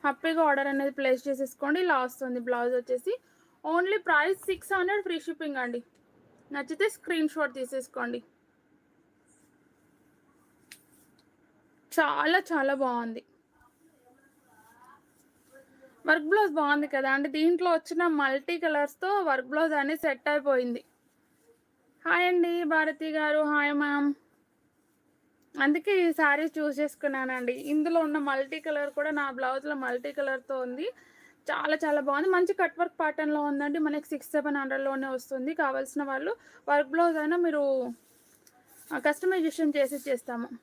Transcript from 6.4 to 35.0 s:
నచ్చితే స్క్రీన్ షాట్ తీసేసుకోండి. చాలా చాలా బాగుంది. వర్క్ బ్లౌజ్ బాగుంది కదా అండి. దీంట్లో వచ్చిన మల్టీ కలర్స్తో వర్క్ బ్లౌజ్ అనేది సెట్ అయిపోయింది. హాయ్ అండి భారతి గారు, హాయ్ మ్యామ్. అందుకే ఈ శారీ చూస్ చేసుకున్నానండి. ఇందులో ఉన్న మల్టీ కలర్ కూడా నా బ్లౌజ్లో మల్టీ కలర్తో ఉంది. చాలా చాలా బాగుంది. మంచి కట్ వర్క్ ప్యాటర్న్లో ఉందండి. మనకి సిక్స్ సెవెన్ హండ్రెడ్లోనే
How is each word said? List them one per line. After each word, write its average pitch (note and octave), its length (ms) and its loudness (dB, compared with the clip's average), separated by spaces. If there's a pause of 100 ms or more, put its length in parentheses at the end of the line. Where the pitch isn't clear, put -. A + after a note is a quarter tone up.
నచ్చితే D#4 400 -2
స్క్రీన్ D#4+ 400 -2
షాట్ C#4+ 240 -2
తీసేసుకోండి. B3 640 -8 (3750)
చాలా D4+ 420 2 (100)
చాలా C#4 240 0 (100)
బాగుంది. A#3 380 -6 (2750)
వర్క్ D#4 240 4
బ్లౌజ్ G#4 260 4
బాగుంది D4 280 4 (100)
కదా C4+ 180 2
అండి. C#4+ 220 0
దీంట్లో F4 400 4
వచ్చిన E4 240 -2 (180)
మల్టీ C#4 460 0
కలర్స్తో D4 440 0 (200)
వర్క్ B3+ 240 0
బ్లౌజ్ D#4 300 2
అనేది D#4 240 -4
సెట్ C4+ 260 -2
అయిపోయింది. B3+ 500 0 (1200)
హాయ్ F4 220 4
అండి F4 200 4 (220)
భారతి D#4 440 0
గారు, D4+ 240 2 (120)
హాయ్ D4 280 2
మ్యామ్. C#4+ 300 0 (1500)
అందుకే D#4+ 380 2
ఈ - 20 4 (160)
శారీ D4 240 4 (140)
చూస్ D4 240 -2
చేసుకున్నానండి. C4 720 -4 (180)
ఇందులో D#4+ 360 2
ఉన్న D4+ 100 -2 (100)
మల్టీ C#4 380 -2
కలర్ C#4+ 320 -2
కూడా D4+ 220 -2
నా C#4+ 60 -2 (120)
బ్లౌజ్లో C4+ 380 -4 (100)
మల్టీ B3 320 -4
కలర్తో C4+ 380 -4 (100)
ఉంది. B3+ 200 -8 (680)
చాలా D4+ 240 0 (100)
చాలా D4 240 2
బాగుంది. D4+ 260 2
మంచి F4+ 240 2
కట్ E4+ 220 0
వర్క్ F4 180 -2
ప్యాటర్న్లో D4+ 420 0 (100)
ఉందండి. C#4+ 360 -2
మనకి D4 240 -4
సిక్స్ C#4+ 240 -8
సెవెన్ C#4+ 260 0
హండ్రెడ్లోనే C4+ 540 -4